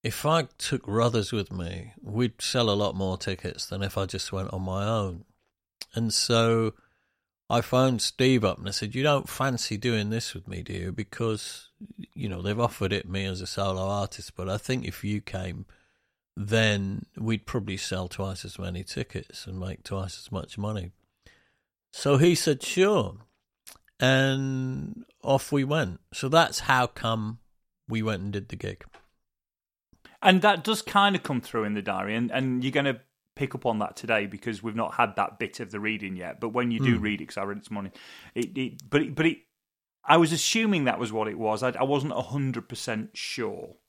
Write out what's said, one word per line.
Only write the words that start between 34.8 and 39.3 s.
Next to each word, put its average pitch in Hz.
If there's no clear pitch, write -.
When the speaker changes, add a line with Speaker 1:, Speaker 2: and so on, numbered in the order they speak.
Speaker 2:
had 110
that -
bit -
of 107
the 104
reading 101
yet. 87
But 117
when 120
you 117
do 123
Speaker 1:
Hmm. 104
Speaker 2:
read 104
it, -
'cause -
I 101
read 101
it 104
this -
morning, 101
it, 123
it, -
but 143
it, 156
but 160
it, 170